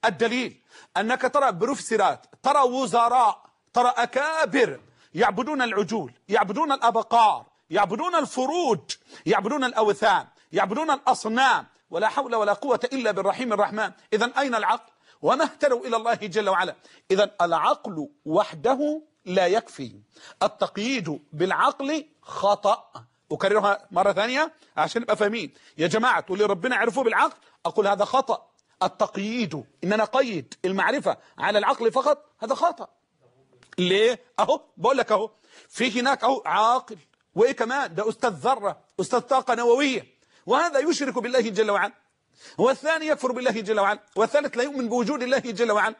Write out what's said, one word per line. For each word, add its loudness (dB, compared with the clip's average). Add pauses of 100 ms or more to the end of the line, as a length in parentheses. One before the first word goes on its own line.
الدليل -2 (360)
أنك -2
ترى 2
بروفيسورات، 0 (180)
ترى 4
وزراء، 2 (280)
ترى 4
أكابر 0 (320)
يعبدون -2
العجول، -2 (160)
يعبدون 0
الأبقار، 2 (200)
يعبدون 0
الفروج، 0 (460)
يعبدون 0
الأوثان، 0 (260)
يعبدون -2
الأصنام، 0 (240)
ولا -2
حول -4
ولا 2
قوة 0 (140)
إلا -2
بالرحيم -2
الرحمن. -2 (220)
إذن 0
أين -2
العقل؟ -2 (300)
وما 2
اهتدوا 0
إلى -2
الله 0
جل -4
وعلا. 0 (360)
إذن 2 (100)
العقل -2 (160)
وحده 0 (240)
لا 0
يكفي، -4 (420)
التقييد -4 (120)
بالعقل -2 (160)
خطأ. -2 (400)
أكررها 0
مرة 2
ثانية 0 (260)
عشان -2
نبقى 0
فاهمين. -2 (240)
يا 0
جماعة، 2
تقول -6
لي 2
ربنا -2
عرفوه 0
بالعقل، 0 (280)
أقول 0
هذا 2
خطأ. -2 (360)
التقييد، -4 (180)
إن 0
أنا 2
أقيد -2 (120)
المعرفة 0 (200)
على 0
العقل 0
فقط، 0 (180)
هذا -4
خطأ. -2 (880)
ليه؟ 2 (200)
أهو، 0 (160)
بقول 2
لك 0
أهو، 0 (380)
في -2
هناك 0
أهو 2
عاقل، 0 (380)
وإيه 4
كمان؟ -4
ده -2
أستاذ -2
ذرة، -2 (220)
أستاذ 0
طاقة 0
نووية، 2 (420)
وهذا 2
يشرك -2
بالله 0
جل 0
وعلا، 0 (640)
والثاني 0
يكفر 0
بالله -2
جل -2
وعلا، 0 (160)
والثالث 0
لا 0
يؤمن -4
بوجود -2
الله 0
جل -2
وعلا 2